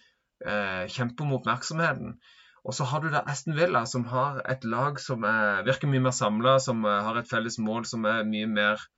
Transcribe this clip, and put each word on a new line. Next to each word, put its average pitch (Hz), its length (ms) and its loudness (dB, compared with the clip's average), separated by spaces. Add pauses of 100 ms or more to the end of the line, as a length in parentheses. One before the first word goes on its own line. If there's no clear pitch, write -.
(400)
eh, 98 520 -2
kjemper 120 320 -4
om 139 160 0
oppmerksomheten. 147 800 -2 (480)
Og 127 80 -4
så - 100 -2
har 131 160 -2
du 156 120 -2
da 147 80 2 (100)
Aston 147 240 -4
Villa 151 320 4
som 123 240 -2
har 131 300 0 (100)
et 131 160 -4
lag 127 320 0
som 117 240 -4
er, 107 400 2
virker 131 240 0
mye 135 160 4
mer 131 80 4
samlet, 123 540 4
som, 117 200 0
eh, 104 220 2
har 113 100 -2
et 117 140 -4
felles 113 320 -2
mål, 113 240 -2
som 113 180 -4
er 110 220 2
mye 107 240 -2
mer 104 300 2 (180)